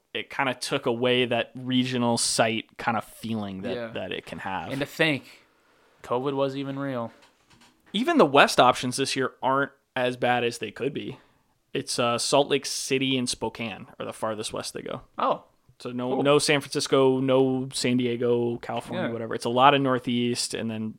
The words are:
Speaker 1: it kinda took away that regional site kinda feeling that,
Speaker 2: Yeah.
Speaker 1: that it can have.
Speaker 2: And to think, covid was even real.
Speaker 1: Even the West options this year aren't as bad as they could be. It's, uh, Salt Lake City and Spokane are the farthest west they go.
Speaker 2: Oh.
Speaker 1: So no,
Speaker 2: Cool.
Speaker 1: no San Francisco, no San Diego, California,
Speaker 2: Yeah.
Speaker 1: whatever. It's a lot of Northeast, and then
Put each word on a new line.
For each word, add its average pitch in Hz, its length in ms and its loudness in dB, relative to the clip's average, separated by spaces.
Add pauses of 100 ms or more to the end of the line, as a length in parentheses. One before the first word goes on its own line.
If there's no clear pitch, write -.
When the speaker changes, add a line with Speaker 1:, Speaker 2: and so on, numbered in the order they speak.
(140)
Speaker 1:
it 107 160 -6
kinda 135 240 -2
took - 320 -6
away 123 400 2
that 117 300 -2
regional 127 640 0
site - 600 0
kinda 110 240 -2
feeling 104 600 -8
that, 107 140 -6
Speaker 2:
Yeah. 117 120 -8
Speaker 1:
that 107 240 -10
it - 140 -10
can - 140 -12
have. 92 320 -8
Speaker 2:
And 135 100 -6
to 143 40 -4
think, - 600 -2 (580)
covid 127 300 -2
was 135 240 -2
even 139 200 -8
real. 131 360 -6 (800)
Speaker 1:
Even 294 240 2
the 214 80 10
West 143 340 6
options 127 380 4
this 135 180 -2
year 131 160 -2 (100)
aren't 135 300 0 (240)
as 127 220 0
bad 123 260 0
as 117 140 -2
they 104 140 -8
could 131 220 -6
be. 123 260 -10 (560)
It's, - 240 -6
uh, 120 180 2
Salt 143 300 4
Lake 139 180 -2
City 131 520 -2
and 123 120 -2
Spokane 113 580 -8 (120)
are 117 60 -8
the 107 80 -8
farthest 107 400 -6
west - 200 -8
they - 80 -10
go. - 200 -10 (160)
Speaker 2:
Oh. - 260 -2 (360)
Speaker 1:
So 123 120 -10
no, 123 180 -4
Speaker 2:
Cool. 131 140 0
Speaker 1:
no 143 160 6
San 143 220 2
Francisco, 135 580 2
no 131 540 2
San 123 240 2
Diego, 120 600 0
California, 117 500 -6
Speaker 2:
Yeah. 120 40 -6
Speaker 1:
whatever. 113 240 -6
It's 117 80 -8
a 120 60 -2
lot 127 240 8
of 139 80 4
Northeast, 120 720 0
and 107 180 -4
then 110 280 -6